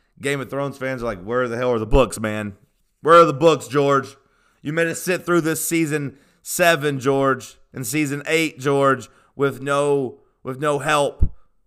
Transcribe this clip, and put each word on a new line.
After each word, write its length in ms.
Game 200
of 100
Thrones 280
fans 240
are 40
like, 180
"Where 240
the 100
hell 140
are 80
the 60
books, 340
man? 380
Where 200
are 40
the 80
books, 340
George? 480
You 100
made 140
us 140
sit 220
through 180
this 240
season 520
seven, 580
George, 580
and 140
season 400
eight, 340
George, 480
with 260
no, 600
with 180
no 200
help, 520